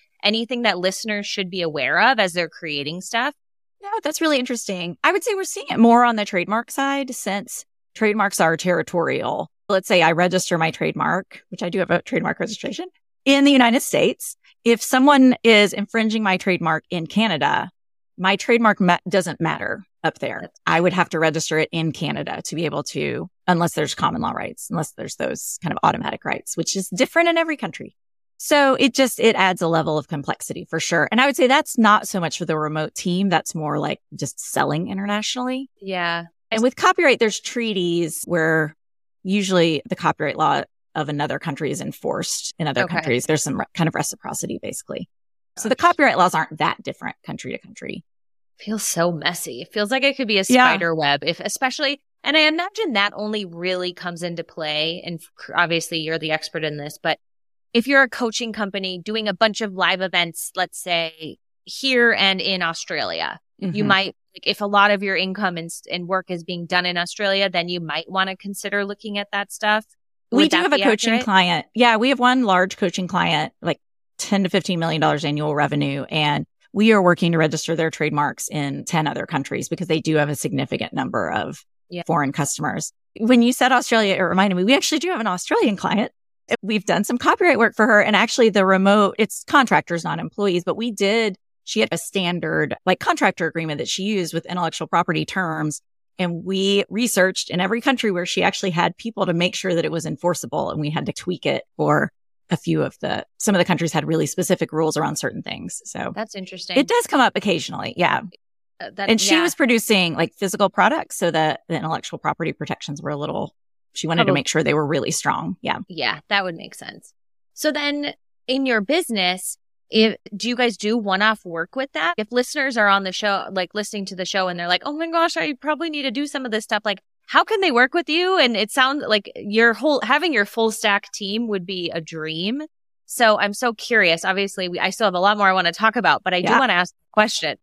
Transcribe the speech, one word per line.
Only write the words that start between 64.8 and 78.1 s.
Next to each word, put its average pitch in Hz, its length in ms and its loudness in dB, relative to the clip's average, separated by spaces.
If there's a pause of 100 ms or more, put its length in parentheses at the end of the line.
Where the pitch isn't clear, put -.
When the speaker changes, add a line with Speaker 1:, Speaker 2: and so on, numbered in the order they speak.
Speaker 1:
of 202 120 0
your 190 120 -2
income 190 420 -2
and 165 100 -8
s-, - 240 -14
and 175 160 -6
work 185 240 -2
is 170 120 -6
being 175 220 -10
done 180 200 0
in 180 120 -2
Australia, 196 520 0
then 175 200 -2
you 180 100 -4
might 156 300 -8
wanna 190 260 -2
consider 202 500 -6
looking 202 320 -8
at 202 140 -6
that 202 200 -4
stuff. 214 340 0 (460)
Speaker 2:
We 233 60 2
Speaker 1:
Would 294 140 8
Speaker 2:
do - 60 4
Speaker 1:
that 349 60 2
Speaker 2:
have 302 100 2
a 277 40 6
Speaker 1:
be 196 60 0
Speaker 2:
coaching 220 300 2
Speaker 1:
accurate? 247 120 0
Speaker 2:
client. 180 400 4 (100)
Yeah, 233 220 6
we 240 120 2
have 262 100 2
one 254 240 4
large 185 340 2
coaching 180 300 -2
client, 170 540 0
like, - 180 -2 (380)
ten 196 260 0
to 180 60 0
fifteen 180 300 0
million 160 220 -2
dollars 151 240 2
annual 147 300 -2
revenue. 143 540 0
And 147 360 0 (280)
we 220 200 6
are 202 80 6
working 175 320 4
to 165 40 2
register 160 380 0
their 160 160 0
trademarks 147 580 -2